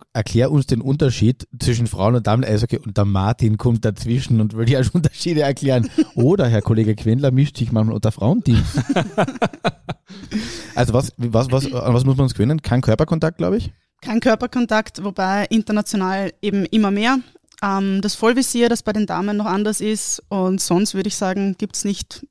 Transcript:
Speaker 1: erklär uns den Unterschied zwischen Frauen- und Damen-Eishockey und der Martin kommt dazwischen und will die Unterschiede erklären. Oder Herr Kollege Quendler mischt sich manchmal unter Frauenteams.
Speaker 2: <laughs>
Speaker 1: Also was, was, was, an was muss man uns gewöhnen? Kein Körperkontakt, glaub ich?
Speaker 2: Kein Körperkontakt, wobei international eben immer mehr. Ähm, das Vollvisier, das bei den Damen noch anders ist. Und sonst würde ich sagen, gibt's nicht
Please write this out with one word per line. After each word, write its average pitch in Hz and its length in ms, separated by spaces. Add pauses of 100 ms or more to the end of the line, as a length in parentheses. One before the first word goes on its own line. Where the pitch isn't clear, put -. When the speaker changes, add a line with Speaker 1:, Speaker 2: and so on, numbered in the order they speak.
(140)
Speaker 1:
erklär 117 380
uns 143 140
den 123 160
Unterschied 131 680 (120)
zwischen 120 280
Frauen- 101 280
und 117 120
Damen-Eishockey 110 500
und 104 200
der 101 80
Martin 101 520
kommt 117 280
dazwischen 113 560
und 107 140
will 113 100
die 131 100 (180)
Unterschiede 165 480
erklären. 135 480 (260)
Oder 147 320
Herr 110 140
Kollege 110 340
Quendler 127 360
mischt 139 260
sich 117 140
manchmal 110 240
unter 107 160
Frauenteams. 120 540
Speaker 2:
<laughs> - 160 (1900)
Speaker 1:
Also 123 180
was, 135 240
was, 120 340
was, 135 220
an 123 200
was 123 120
muss 135 120
man 139 80
uns 120 80
gewöhnen? 139 280
Kein 123 200
Körperkontakt, 160 560
glaub 180 160
ich? - 180 (300)
Speaker 2:
Kein 220 180
Körperkontakt, 220 840
wobei 196 420
international 196 960
eben 202 240
immer 214 260
mehr. 226 280 (440)
Ähm, 196 380
das 196 140
Vollvisier, 233 540
das 233 140
bei 214 100
den 214 120
Damen 190 320
noch 208 80
anders 208 360
ist. 214 480
Und 190 320
sonst 190 320
würde 190 160
ich - 60
sagen, 196 420
gibt's - 280
nicht - 460